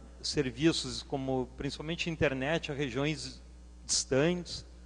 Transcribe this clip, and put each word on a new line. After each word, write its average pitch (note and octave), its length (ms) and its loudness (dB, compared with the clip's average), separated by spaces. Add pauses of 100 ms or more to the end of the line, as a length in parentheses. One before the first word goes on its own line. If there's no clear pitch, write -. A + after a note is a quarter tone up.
(220)
serviços C3+ 800 2
como, C3 560 0
principalmente, D3+ 500 -4
internet D3+ 640 2
a - 20 -4
regiões C3+ 720 -2 (380)
distantes, E3+ 840 2 (200)